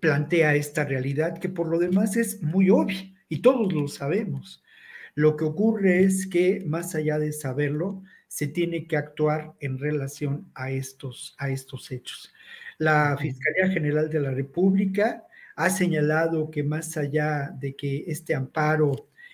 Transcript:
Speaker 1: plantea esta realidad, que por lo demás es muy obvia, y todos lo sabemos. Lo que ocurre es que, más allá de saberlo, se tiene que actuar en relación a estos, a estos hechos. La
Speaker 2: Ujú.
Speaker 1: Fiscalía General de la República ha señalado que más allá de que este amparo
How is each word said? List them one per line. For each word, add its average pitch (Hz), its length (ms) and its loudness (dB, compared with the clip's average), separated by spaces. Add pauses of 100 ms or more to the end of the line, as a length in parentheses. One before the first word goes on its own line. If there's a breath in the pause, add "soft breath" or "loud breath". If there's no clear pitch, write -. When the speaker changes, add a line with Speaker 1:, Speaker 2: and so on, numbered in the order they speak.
Speaker 1:
plantea 151 560 2
esta 147 280 -2
realidad, 139 540 -2
que 196 100 -6
por 170 200 -4
lo 165 100 0
demás 190 380 2
es - 260 -2
muy 185 280 4
obvia, - 420 2 (160 soft breath)
y 156 120 -4
todos 233 320 4
lo 147 160 0
sabemos. 147 720 -4 (520 loud breath)
Lo 151 220 4
que 160 80 -2
ocurre 190 600 4
es 190 220 2
que, 180 400 2
más 165 280 -4
allá 151 240 0
de 151 140 -2
saberlo, 147 720 -2 (260 loud breath)
se - 200 -4
tiene 165 380 -2
que 160 100 -2
actuar 151 640 -2
en 131 180 -6
relación 143 760 -4
a 131 160 -8
estos, 131 680 -10
a 139 120 -4
estos 131 420 -8
hechos. - 400 -14 (460 loud breath)
La 151 360 4
Speaker 2:
Ujú. 135 80 -4
Speaker 1:
Fiscalía 156 500 0
General 151 380 0
de 156 100 0
la 139 120 -2
República 190 920 0 (300 loud breath)
ha 165 160 0
señalado 156 800 2
que 147 120 -4
más 151 340 -4
allá 147 640 -2
de 135 180 -6
que 139 320 -4
este 156 260 -4
amparo 151 720 0 (260 loud breath)